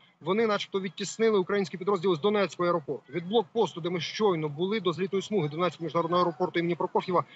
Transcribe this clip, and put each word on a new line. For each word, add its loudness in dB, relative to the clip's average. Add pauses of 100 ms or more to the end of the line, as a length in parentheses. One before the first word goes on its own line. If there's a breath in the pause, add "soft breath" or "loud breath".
(220 soft breath)
вони 2
начебто -2
відтіснили 0
українські -2
підрозділи 0
з -2
Донецького 2
аеропорту. -2
Від -6
блокпосту, 0
де -2
ми -2
щойно 0
були, -2
до 0
злітної -4
смуги -2
Донецького -2
міжнародного 2
аеропорту 0
імені 2
Прокоф'єва 0 (120 loud breath)